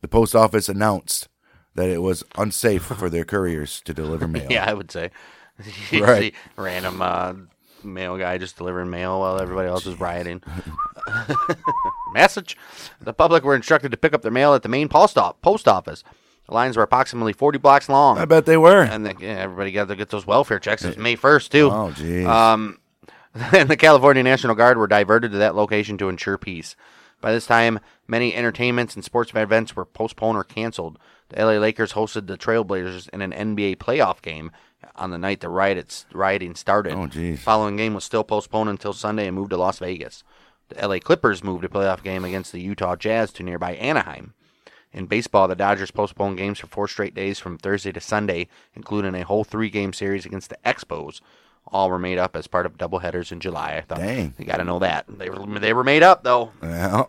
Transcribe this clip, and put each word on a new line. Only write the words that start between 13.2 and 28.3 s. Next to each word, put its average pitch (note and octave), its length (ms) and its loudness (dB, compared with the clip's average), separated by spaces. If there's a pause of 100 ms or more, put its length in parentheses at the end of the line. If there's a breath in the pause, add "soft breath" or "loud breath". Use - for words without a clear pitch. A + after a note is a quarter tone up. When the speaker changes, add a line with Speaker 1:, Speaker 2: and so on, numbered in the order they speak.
Speaker 2:
were C#3 120 4
instructed C3+ 360 0
to A#2 60 -6
pick - 160 0
up - 100 0
their A2+ 80 -2
mail C#3 220 4
at B2+ 100 2
the A2+ 60 -6
main C#3 200 -2
post E3+ 280 6
op-, F2+ 240 0
post G#3 260 2
office. F2+ 360 0 (440 soft breath)
The - 80 -10
lines B2 200 0
were A2 80 4
approximately A#2+ 500 0
forty C#3+ 260 0
blocks C#3 280 6
long. C#3 300 6
Speaker 1:
I E3+ 80 0
bet D#3 220 6
they D#3+ 100 8
were. F3 240 10
Speaker 2:
And G#2+ 240 0
the, F#2+ 140 -6
yeah, G2+ 160 -10
everybody F#2+ 360 -6
got G2+ 180 -2
to G2+ 60 -4
get G2+ 140 -8
those G2+ 160 -6
welfare G#2+ 340 2
checks. G#2 240 -4
It's F#2 140 -6
May A#2 180 0
first, C#3 360 2
too. D3 180 8
Speaker 1:
Oh, G#2 260 -2
jeez. E2+ 320 -4
Speaker 2:
Um, A2+ 520 4 (280)
<laughs> - 260 -20 (200)
and D#3 160 6
the D3+ 80 4
California C#3 460 8
National B2+ 320 2
Guard A#2+ 240 6
were G#2+ 80 2
diverted G#2 460 4
to G2+ 40 -2
that G2+ 180 4
location G#2 440 0
to G2 100 -2
ensure F#2+ 300 -4
peace. E2+ 360 -12 (460 soft breath)
By G#2+ 120 -2
this A2+ 120 -2
time, A#2 340 4 (280 soft breath)
many A#2 260 -2